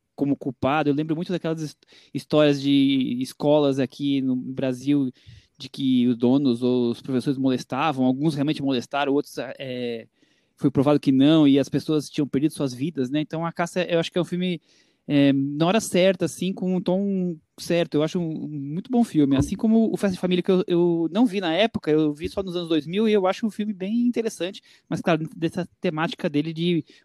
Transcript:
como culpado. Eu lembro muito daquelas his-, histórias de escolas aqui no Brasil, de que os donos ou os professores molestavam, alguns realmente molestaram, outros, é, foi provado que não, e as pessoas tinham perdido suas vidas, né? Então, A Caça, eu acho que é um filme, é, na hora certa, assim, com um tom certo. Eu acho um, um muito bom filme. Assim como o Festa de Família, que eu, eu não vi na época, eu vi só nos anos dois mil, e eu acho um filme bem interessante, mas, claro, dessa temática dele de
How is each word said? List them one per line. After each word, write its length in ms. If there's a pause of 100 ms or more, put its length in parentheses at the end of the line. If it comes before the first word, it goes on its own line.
(160)
como 180
culpado. 540
Eu 60
lembro 200
muito 160
daquelas 300
his-, 160 (380)
histórias 460
de 600
escolas 580
aqui 440
no 120
Brasil, 800 (460)
de 100
que 400
os 80
donos 460
ou 300
os 100
professores 360
molestavam, 680
alguns 280
realmente 280
molestaram, 500
outros, 240 (220)
é, 480 (500)
foi 140
provado 300
que 120
não, 340
e 120
as 100
pessoas 400
tinham 180
perdido 280
suas 180
vidas, 380
né? 100
Então, 240
A 80
Caça, 300
eu 180
acho 100
que 60
é 60
um 20
filme, 340 (480)
é, 280
na 320
hora 140
certa, 440
assim, 280
com 240
um 40
tom 560 (220)
certo. 380
Eu 60
acho 160
um, 260
um 40
muito 420
bom 140
filme. 320
Assim 200
como 360
o 40
Festa 180
de 60
Família, 220
que 80
eu, 160
eu 460
não 140
vi 140
na 120
época, 380
eu 240
vi 140
só 140
nos 140
anos 140
dois 160
mil, 220
e 40
eu 140
acho 200
um 40
filme 220
bem 340
interessante, 560 (260)
mas, 120
claro, 360
dessa 320 (120)
temática 480
dele 240
de 320 (200)